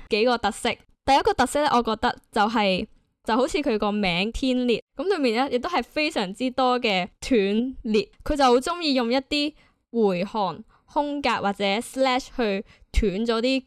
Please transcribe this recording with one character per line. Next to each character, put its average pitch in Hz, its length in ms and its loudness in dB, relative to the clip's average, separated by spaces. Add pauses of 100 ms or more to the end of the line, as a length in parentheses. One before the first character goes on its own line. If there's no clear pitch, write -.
幾 214 160 2
個 247 120 2
特 202 140 -2
色。 - 180 -4 (360)
第 269 100 6
一 294 60 6
個 370 120 2
特 - 120 2
色 294 180 0
呢， 302 100 2
我 240 80 4
覺 220 140 -2
得 - 180 -2 (160)
就 220 120 0
係， 208 440 2 (380)
就 226 100 -2
好 247 140 2
似 - 120 -2
佢 269 180 0
個 208 160 0
名 196 400 0
天 254 340 0
裂， 233 160 0 (140)
噉 285 80 -4
裏 381 120 0
面 240 280 0
呢， 285 40 -6
亦 247 80 -2
都 254 120 -4
係 311 120 0
非 302 300 -2
常 202 220 -4
之 254 180 -4
多 247 260 2
嘅 196 300 0 (140)
斷 226 640 0
裂。 214 260 0 (160)
佢 302 100 0
就 277 80 2
好 247 140 6
鍾 349 240 -2
意 302 120 0
用 247 160 0
一 247 60 0
啲 294 380 -2 (380)
回 202 340 0
航、 202 360 -4 (240)
空 294 360 -4
格 269 160 0
或 196 160 -2
者 202 100 -4
slash 254 720 0
去 208 300 -2 (260)
斷 208 340 0
咗 226 160 0
啲 262 260 0